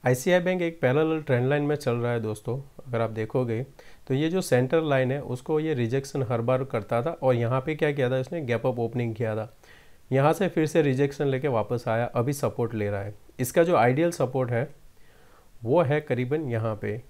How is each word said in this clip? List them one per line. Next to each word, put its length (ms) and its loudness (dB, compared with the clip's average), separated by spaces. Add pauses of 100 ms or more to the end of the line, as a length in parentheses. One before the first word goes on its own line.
आईसीआई 360 2
बैंक 220 0
एक 200 -4
पैरेलल 400 2
ट्रेंड 280 0
लाइन 140 2
में 120 0
चल 200 -2
रहा 160 -2
है 80 0
दोस्तों। 400 -4 (280)
अगर 140 -2
आप 80 0
देखोगे 520 -2 (460)
तो 60 0
ये 160 2
जो 120 0
सेंटर 400 2
लाइन 300 2
है 120 -2
उसको 360 -2
ये 140 0
रिजेक्शन 500 -2
हर 180 0
बार 220 0
करता 380 -2
था, 100 -2
और 240 2
यहाँ 260 0
पे 140 -4
क्या 160 0
किया 180 0
था 80 0
इसने, 240 -4
गैप 240 -2
अप 140 0
ओपनिंग 360 -2
किया 200 -2
था, 180 -6 (580)
यहाँ 220 4
से 140 0
फिर 180 2
से 160 2
रिजेक्शन 460 2
लेके 200 -2
वापस 400 -2
आया, 180 0
अभी 280 -2
सपोर्ट 400 -2
ले 160 -2
रहा 120 -4
है। 120 -8 (260)
इसका 240 2
जो 120 4
आइडियल 360 4
सपोर्ट 400 -2
है 160 0 (960)
वो 180 4
है 200 2
करीबन 480 -2
यहाँ 260 -2
पे 340 -6